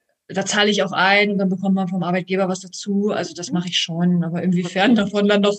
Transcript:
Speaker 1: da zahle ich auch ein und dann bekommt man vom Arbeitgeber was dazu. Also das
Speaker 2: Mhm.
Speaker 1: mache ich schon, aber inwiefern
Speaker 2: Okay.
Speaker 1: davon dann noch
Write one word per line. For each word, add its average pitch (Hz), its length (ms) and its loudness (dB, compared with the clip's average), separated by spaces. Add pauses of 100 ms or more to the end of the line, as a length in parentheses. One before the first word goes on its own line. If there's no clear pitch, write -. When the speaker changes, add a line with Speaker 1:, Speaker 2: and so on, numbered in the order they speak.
(280)
Speaker 1:
da 185 180 -4
zahle 208 240 2
ich 196 140 0
auch - 80 -4
ein 202 400 2
und 196 60 -2
dann 196 100 0
bekommt 190 280 0
man 190 120 0
vom 180 160 -4
Arbeitgeber 185 460 -2
was 185 100 -4
dazu. 202 520 -4
Also 165 220 -4
das 170 180 -10
Speaker 2:
Mhm. 175 80 -2
Speaker 1:
mache 175 100 -6
ich 170 100 -4
schon, 175 460 0
aber 165 180 -4
inwiefern 185 480 2
Speaker 2:
Okay. 214 120 4
Speaker 1:
davon 202 260 0
dann 208 120 4
noch 202 180 2